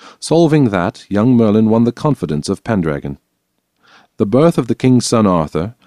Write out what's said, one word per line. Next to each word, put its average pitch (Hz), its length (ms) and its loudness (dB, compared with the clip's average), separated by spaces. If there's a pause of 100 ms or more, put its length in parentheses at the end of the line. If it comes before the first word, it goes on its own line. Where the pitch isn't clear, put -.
(200)
Solving 156 460 2
that, 98 420 -4
young 113 280 2
Merlin 110 320 2
won 117 140 2
the 117 100 0
confidence 78 560 -4
of 98 160 -6
Pendragon. 76 540 -6 (1000)
The 107 100 -2
birth 135 300 2
of 131 120 -4
the 117 80 -4
king's 127 280 2
son 110 220 0
Arthur, 85 480 -2 (120)